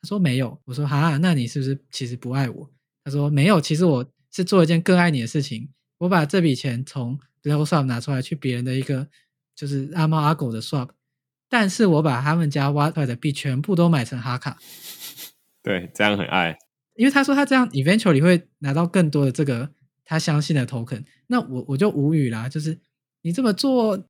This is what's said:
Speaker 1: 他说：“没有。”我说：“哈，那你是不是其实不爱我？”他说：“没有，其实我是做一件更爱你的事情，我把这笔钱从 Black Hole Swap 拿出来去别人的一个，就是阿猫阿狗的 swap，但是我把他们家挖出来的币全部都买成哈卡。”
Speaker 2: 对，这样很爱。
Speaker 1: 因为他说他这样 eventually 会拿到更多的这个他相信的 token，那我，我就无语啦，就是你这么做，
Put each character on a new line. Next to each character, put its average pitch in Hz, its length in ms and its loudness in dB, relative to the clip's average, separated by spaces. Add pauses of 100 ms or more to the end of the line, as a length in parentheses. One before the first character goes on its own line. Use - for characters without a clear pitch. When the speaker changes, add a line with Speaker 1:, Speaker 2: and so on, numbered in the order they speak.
Speaker 1:
他 - 80 -18
说 208 100 -6
：“没 135 200 2
有。” 123 260 -4
我 131 80 -12
说 143 160 -4
：“哈， 143 300 2
那 175 160 2
你 123 120 0
是 143 120 -6
不 131 80 -2
是 135 120 -2 (120)
其 - 160 -8
实 123 100 -10
不 123 140 -10
爱 131 180 -2
我？” - 220 -14 (340)
他 143 60 -10
说 143 200 -2
：“没 143 140 4
有， 196 160 6
其 147 160 -2
实 175 80 2
我 135 260 2 (220)
是 190 100 -4
做 180 200 4
一 160 40 6
件 165 140 2
更 180 160 4
爱 175 140 4
你 139 100 0
的 117 60 -4
事 143 160 -2
情， 123 260 -8 (300)
我 180 100 -2
把 175 160 4
这 180 160 0
笔 156 140 2
钱 123 320 -4
从 131 320 -8 (240)
Black 147 140 0
Hole 147 100 0
Swap 147 180 2
拿 120 160 -2
出 147 100 -8
来 131 120 -2
去 - 120 -6
别 135 200 -4
人 123 100 -4
的 127 100 -4
一 135 60 -2
个， 135 260 -4 (480)
就 147 120 -12
是 139 260 -4
阿 160 160 0
猫 160 100 0
阿 151 160 2
狗 135 160 -4
的 113 120 -8
swap， 123 260 -6 (600)
但 220 180 2
是 214 160 0
我 160 180 4
把 131 200 0
他 151 120 0
们 165 160 0
家 139 200 0
挖 147 200 2
出 160 100 -6
来 143 40 2
的 120 100 -2
币 151 160 -4
全 139 300 -4
部 185 160 -2
都 170 120 4
买 147 140 4
成 123 160 -8
哈 123 200 -6
卡。” - 180 -10 (1040)
Speaker 2:
对， 90 320 -4
这 - 80 0
样 104 140 4
很 92 100 -4
爱。 85 300 0 (380)
Speaker 1:
因 240 120 2
为 277 40 6
他 277 140 2
说 277 100 2
他 277 120 2
这 269 80 0
样 254 160 2
eventually 160 520 2
会 175 200 4 (160)
拿 139 160 0
到 170 120 2
更 170 220 2
多 143 160 2
的 131 80 2
这 151 140 0
个 131 240 -4 (340)
他 160 140 -4
相 151 220 0
信 151 140 -2
的 127 120 2
token， 117 360 -8 (260)
那 240 120 0
我， 127 280 -8
我 139 80 -2
就 202 120 2
无 151 260 0
语 143 140 2
啦， 113 220 -6
就 156 100 -6
是 156 180 -6 (440)
你 170 100 -4
这 262 100 -2
么 233 100 2
做， 220 460 2 (120)